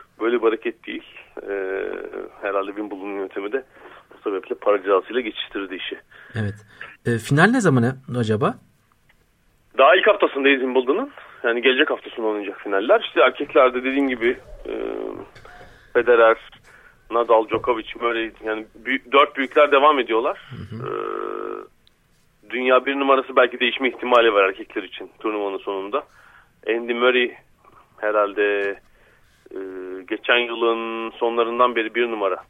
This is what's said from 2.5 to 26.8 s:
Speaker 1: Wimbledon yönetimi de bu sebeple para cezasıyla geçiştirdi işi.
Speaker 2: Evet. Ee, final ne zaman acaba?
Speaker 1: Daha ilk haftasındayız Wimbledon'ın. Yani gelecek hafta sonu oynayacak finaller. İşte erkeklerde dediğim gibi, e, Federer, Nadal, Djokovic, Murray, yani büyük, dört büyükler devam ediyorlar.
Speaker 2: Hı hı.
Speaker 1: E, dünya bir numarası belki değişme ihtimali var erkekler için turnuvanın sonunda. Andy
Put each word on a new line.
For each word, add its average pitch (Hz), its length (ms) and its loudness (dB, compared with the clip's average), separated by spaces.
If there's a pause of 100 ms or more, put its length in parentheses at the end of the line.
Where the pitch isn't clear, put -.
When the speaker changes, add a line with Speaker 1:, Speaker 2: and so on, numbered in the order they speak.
Speaker 1:
Wimbledon 101 380 -10
yönetimi 98 440 -8
de 131 120 -4 (500)
bu - 160 -8
sebeple 95 240 -6
para 104 280 0
cezasıyla 98 380 0
geçiştirdi 101 540 -8
işi. - 240 -10 (360)
Speaker 2:
Evet. 104 200 -4 (520)
Ee, 117 120 0
final 160 320 4
ne 262 100 2
zaman 135 240 4 (340)
acaba? 110 360 0 (1200)
Speaker 1:
Daha 147 180 8
ilk 190 100 2
haftasındayız 139 540 2
Wimbledon'ın. 131 500 0 (320)
Yani 120 200 0
gelecek 131 280 2
hafta 110 200 -8
sonu 110 180 -4
oynayacak 101 320 -6
finaller. 110 400 2
İşte 175 200 -2
erkeklerde 127 640 2
dediğim 135 240 0
gibi, 120 280 -2 (320)
e, - 40 -8 (1200)
Federer, 117 440 6 (760)
Nadal, 113 380 2
Djokovic, 110 380 -2 (140)
Murray, 117 320 -2 (120)
yani 110 300 -6
büyük, 127 380 -8
dört 143 240 4
büyükler 143 360 2
devam 143 260 6
ediyorlar. 117 420 -2 (100)
Speaker 2:
Hı 107 260 -14
hı. 113 100 -12
Speaker 1:
E, 52 40 -6 (1600)
dünya 127 360 4
bir 139 100 -2
numarası 135 400 2
belki 123 240 2
değişme 123 280 0
ihtimali 117 460 2
var 101 140 6
erkekler - 340 -8
için 92 280 -14 (100)
turnuvanın 104 380 -4
sonunda. 101 440 -8 (680)
Andy 117 260 -2